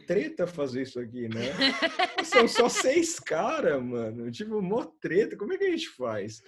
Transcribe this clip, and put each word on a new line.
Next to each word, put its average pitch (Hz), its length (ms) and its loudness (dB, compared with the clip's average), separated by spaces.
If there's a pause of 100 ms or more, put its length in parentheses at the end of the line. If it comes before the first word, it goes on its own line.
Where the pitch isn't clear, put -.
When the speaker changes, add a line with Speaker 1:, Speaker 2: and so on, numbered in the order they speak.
Speaker 1:
treta 196 420 0
fazer 139 360 -4
isso 123 160 -8
aqui, 120 280 -6
né?" 113 140 -4
Speaker 2:
<laughs> 269 840 0
Speaker 1:
São 233 240 6
só 240 220 4
seis 320 500 2
cara, 185 600 0
mano. 120 500 -4
Tipo, 214 300 -4
mó 196 240 0
treta. 175 500 0
Como 214 160 -6
é 381 60 -2
que 392 80 0
a 370 60 2
gente - 180 -4
faz? 110 580 -6